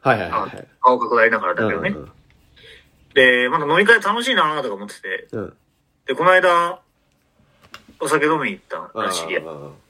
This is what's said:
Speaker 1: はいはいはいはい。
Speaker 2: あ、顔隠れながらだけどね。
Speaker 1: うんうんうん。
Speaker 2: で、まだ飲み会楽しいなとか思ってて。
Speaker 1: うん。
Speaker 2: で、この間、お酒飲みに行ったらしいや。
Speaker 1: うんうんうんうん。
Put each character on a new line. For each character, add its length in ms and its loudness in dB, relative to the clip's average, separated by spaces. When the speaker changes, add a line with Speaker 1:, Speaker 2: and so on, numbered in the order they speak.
Speaker 1:
は 160 2
い 40 -4
は 60 -4
い 40 -8
は 80 -4
い 20 -2
は 80 -6
い。 40 -12
Speaker 2:
あ、 120 -16
顔 160 6
隠 40 -4
れ 60 4
な 80 0
が 80 -4
ら 80 -2
だ 140 -2
け 60 -2
ど 60 -6
ね。 100 -4
Speaker 1:
う 20 -6
ん 40 -8
う 40 -12
ん 20 -16
う 40 -18
ん。 40 -20
Speaker 2:
で、 340 4
ま 100 -2
だ 80 -4
飲 120 2
み 80 4
会 160 6
楽 200 -2
し 100 -4
い 20 0
な 280 0
と 60 -6
か 60 -8
思 100 -14
っ 40 -14
て 120 -18
て。 320 -10
Speaker 1:
う 80 -8
ん。 160 -12
Speaker 2:
で、 80 -4
こ 100 -2
の 80 6
間、 480 2
お 80 -4
酒 180 2
飲 140 2
み 100 -4
に 60 -10
行 40 -20
っ 40 -20
た 80 -8
ら 120 -2
し 140 -4
い 60 -8
や。 80 -2
Speaker 1:
う 40 -16
ん 20 -12
う 40 -12
ん 120 -14
う 20 -16
ん 40 -16
う 20 -18
ん。 40 -20